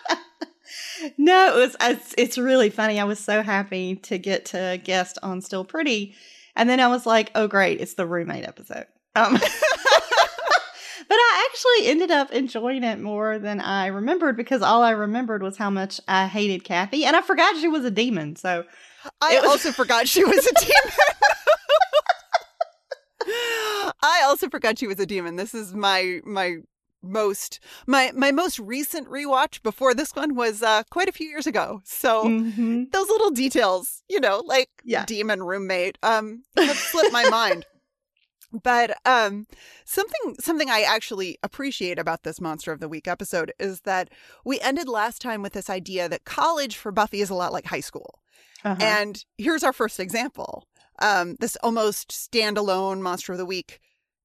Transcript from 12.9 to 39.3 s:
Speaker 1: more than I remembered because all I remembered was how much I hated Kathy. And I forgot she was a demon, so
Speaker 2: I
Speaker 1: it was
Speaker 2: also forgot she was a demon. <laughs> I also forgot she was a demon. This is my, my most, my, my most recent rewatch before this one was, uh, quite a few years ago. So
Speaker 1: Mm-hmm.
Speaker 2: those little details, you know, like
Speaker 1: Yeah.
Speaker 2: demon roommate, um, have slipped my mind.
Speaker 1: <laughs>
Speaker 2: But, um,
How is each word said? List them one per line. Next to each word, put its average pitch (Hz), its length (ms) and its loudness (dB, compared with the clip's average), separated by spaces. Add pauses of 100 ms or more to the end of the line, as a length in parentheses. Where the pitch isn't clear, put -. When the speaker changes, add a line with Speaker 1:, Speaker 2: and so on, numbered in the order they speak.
Speaker 1:
more 214 380 -4
than 208 220 -6
I 196 260 -2
remembered 254 500 0
because 240 260 -2
all 233 200 6
I 233 80 4
remembered 214 520 -2
was 196 140 -6
how 208 140 -2
much 190 360 -4
I 190 200 2
hated 196 380 -2
Kathy. 202 420 -2
And 294 100 4
I 370 60 4
forgot 359 340 2
she 311 120 0
was 302 180 0
a 247 40 -2
demon, 185 460 -2
so 175 280 -4 (580)
Speaker 2:
I 320 140 4
Speaker 1:
it 523 60 6
was - 80 6
Speaker 2:
also 330 220 2
forgot 247 360 2
she 381 160 6
was 392 220 6
a 494 140 4
demon. 554 320 4 (2250)
<laughs> 440 760 -4
I 320 220 4
also 285 260 2
forgot 220 280 0
she 254 80 -4
was 196 140 -4
a 190 60 0
demon. 175 300 -6
This 202 180 -8
is 208 200 -10
my, 185 500 0
my 190 320 -4 (480)
most, 202 560 -4 (260)
my, 262 280 2
my 277 180 2
most 330 280 -2
recent 262 480 -8
rewatch 285 540 -2
before 247 320 2
this 277 200 -4
one 294 200 -2
was, 226 280 -2
uh, 220 280 4
quite 370 180 0
a 370 40 -6
few 320 160 -10
years 302 180 -8
ago. 196 380 -2
So 226 400 0
Speaker 1:
Mm-hmm. 226 680 0
Speaker 2:
those 392 160 0
little 427 220 4
details, 233 800 0
you 381 120 0
know, 208 260 2
like 262 240 2 (140)
Speaker 1:
Yeah. 233 200 -2
Speaker 2:
demon 214 380 -4
roommate, 185 600 -4
um, 220 420 -2 (120)
have 285 200 4
slipped - 360 2
my 240 160 2
mind. 208 420 0
Speaker 1:
<laughs> - 60 -20 (840)
Speaker 2:
But, 240 440 0
um, 214 400 2 (400)